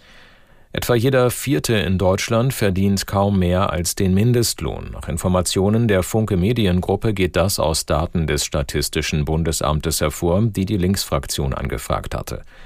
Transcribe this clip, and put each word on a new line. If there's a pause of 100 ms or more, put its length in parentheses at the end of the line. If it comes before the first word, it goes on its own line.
(720)
Etwa
jeder
Vierte
in
Deutschland
verdient
kaum
mehr
als
den
Mindestlohn.
Nach
Informationen
der
Funke
Mediengruppe
geht
das
aus
Daten
des
Statistischen
Bundesamtes
hervor,
die
die
Linksfraktion
angefragt
hatte. (240)